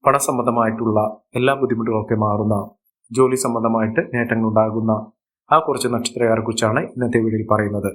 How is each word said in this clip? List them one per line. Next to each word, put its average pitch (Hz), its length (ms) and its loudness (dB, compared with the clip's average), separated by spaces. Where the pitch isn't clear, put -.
പണസംബന്ധമായിട്ടുള്ള 117 920 2
എല്ലാ 135 200 2
ബുദ്ധിമുട്ടുകളൊക്കെ 117 640 -2
മാറുന്ന, 104 340 0
ജോലി 131 260 4
സംബന്ധമായിട്ട് 113 600 -2
നേട്ടങ്ങൾ 113 360 0
ഉണ്ടാകുന്ന 110 400 2
ആ 156 120 6
കുറച്ച് 131 280 -2
നക്ഷത്രക്കാരെ 113 540 0
കുറിച്ചാണ് 113 340 0
ഇന്നത്തെ 120 320 0
വീഡിയോയിൽ 110 260 -2
പറയുന്നത്. 101 420 0